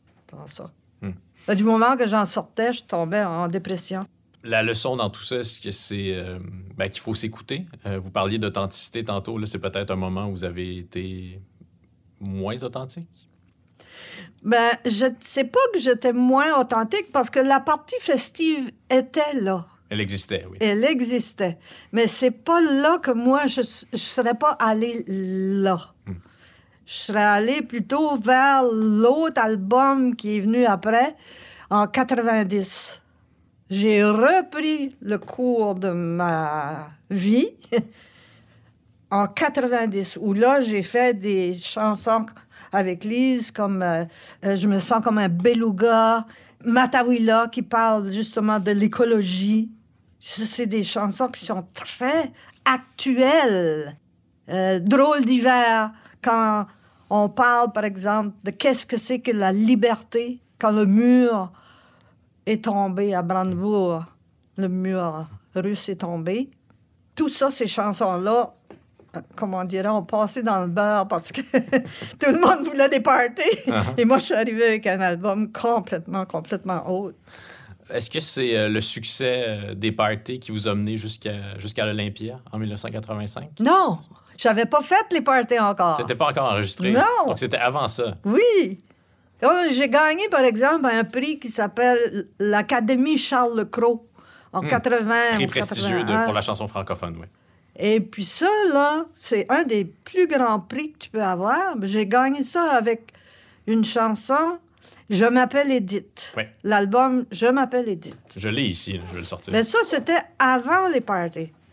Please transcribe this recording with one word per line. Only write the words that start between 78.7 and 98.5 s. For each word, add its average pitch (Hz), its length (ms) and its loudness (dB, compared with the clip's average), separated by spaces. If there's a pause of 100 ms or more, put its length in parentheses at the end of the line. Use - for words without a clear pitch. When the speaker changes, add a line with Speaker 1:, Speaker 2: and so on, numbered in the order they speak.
Speaker 2:
succès, 123 640 -4
euh, 104 280 -8
des 107 180 -4
parties 110 460 -2
qui 110 140 -12
vous 107 160 -4
a 101 60 -2
mené 107 220 -2
jusqu'à, 104 640 -10
jusqu'à 107 280 -6
l'Olympia 107 540 -6 (120)
en 110 60 -8
mille 107 120 -6
neuf 104 100 -10
cent 113 100 -10
quatre-vingt-cinq ? 107 600 -10 (100)
Speaker 1:
Non, 285 380 2 (380)
j'avais 226 300 2
pas 294 160 2
fait 403 300 2
les 320 80 2
parties 247 400 2
encore. 190 360 2
Speaker 2:
C'était 123 200 -4
pas 151 140 2
encore 139 220 0
enregistré ? 180 400 -2
Speaker 1:
Non. 254 80 4 (260)
Speaker 2:
Donc, 113 120 -2
c'était 120 200 -2
avant 127 300 0
ça ? 110 360 -4
Speaker 1:
Oui. 311 540 4 (680)
Oh, 262 40 6 (220)
j'ai 262 200 0
gagné, 311 400 2
par 302 140 2
exemple, 262 420 2
un 226 180 2
prix 285 340 -4
qui 233 120 -12
s'appelle 233 800 0 (120)
l'Académie 240 800 2
Charles 240 400 0
Lecros 233 500 -2 (440)
en 185 100 -4
Speaker 2:
Hmm. - 60 -4
Speaker 1:
quatre-vingts 233 640 0
Speaker 2:
Prix 208 100 0
Speaker 1:
ou - 40 -2
Speaker 2:
prestigieux 196 480 -2
de, - 60 -2
Speaker 1:
quatre-vingt-un. 226 220 0
Speaker 2:
pour 220 80 -2
la 104 80 0
chanson 107 280 -6
francophone, 90 520 -8
oui. 87 60 -16 (500)
Speaker 1:
Et 220 240 2
puis 208 240 -10
ça, 311 220 -4 (260)